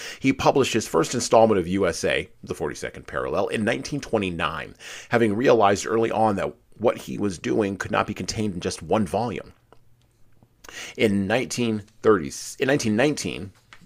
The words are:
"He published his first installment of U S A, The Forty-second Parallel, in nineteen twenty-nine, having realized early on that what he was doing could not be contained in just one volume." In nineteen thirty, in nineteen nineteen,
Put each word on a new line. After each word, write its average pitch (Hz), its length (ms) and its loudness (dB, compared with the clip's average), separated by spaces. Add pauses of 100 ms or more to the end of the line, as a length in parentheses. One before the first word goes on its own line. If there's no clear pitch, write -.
(200)
"He 135 100 0
published 135 440 2
his 110 120 0
first 165 280 0
installment 113 440 4
of 85 80 0
U 95 200 0
S 85 180 -2
A, 76 240 0 (160)
The - 100 -8
Forty-second 67 520 -8
Parallel, 69 420 -4
in 113 160 -2
nineteen 135 380 -4
twenty-nine, 85 720 -4 (340)
having 113 260 4
realized 107 520 4
early 113 240 2
on 107 260 2
that 76 160 -2 (240)
what 110 220 0
he - 180 -10
was 98 220 -2
doing 107 400 -2
could 104 120 -8
not 101 160 0
be 107 60 -6
contained 104 400 -4
in 85 80 -8
just 95 220 -6
one 95 240 0
volume." 104 480 -6 (1400)
In 101 280 2
nineteen 113 580 -2 (180)
thirty, 92 280 4 (280)
in 127 100 0
nineteen 131 260 2
nineteen, 98 580 -2 (340)